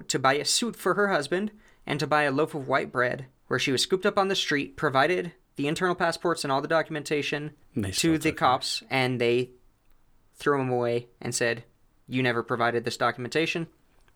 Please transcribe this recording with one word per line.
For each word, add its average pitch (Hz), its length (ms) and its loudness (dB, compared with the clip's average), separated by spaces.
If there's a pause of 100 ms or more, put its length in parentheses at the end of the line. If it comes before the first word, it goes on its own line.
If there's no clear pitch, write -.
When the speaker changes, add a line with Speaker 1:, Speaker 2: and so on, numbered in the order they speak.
Speaker 1:
to - 100 -2
buy 135 180 4
a 147 100 -2
suit - 320 -2
for 185 160 0
her 202 160 2
husband 185 420 -2 (340)
and 143 140 -4
to 151 80 -2
buy 147 160 4
a 143 80 2
loaf 151 240 0
of 139 140 -8
white 139 240 0
bread, 127 320 0 (220)
where 131 120 0
she 135 140 0
was 123 80 2
scooped 190 240 0
up 208 120 0
on 196 120 2
the 196 80 0
street, - 400 -2
provided 160 560 2 (240)
the 143 100 0
internal 175 280 0
passports 170 500 0
and 143 60 0
all 135 100 2
the 147 80 -4
documentation 151 800 -2 (240)
Speaker 2:
And 117 80 0
they 92 80 -4
Speaker 1:
to - 60 -6
Speaker 2:
still 165 160 4
Speaker 1:
the 160 60 2
Speaker 2:
took 156 200 -2
her. 165 60 2
Speaker 1:
cops, - 440 2
and 127 300 0
they 123 300 2 (880)
threw 143 260 0
him 127 80 -2
away 120 380 0 (140)
and 120 140 -6
said, 120 300 -2 (420)
"You 127 160 -2
never 120 180 0
provided 117 440 0
this 117 100 -4
documentation," 131 720 -2 (480)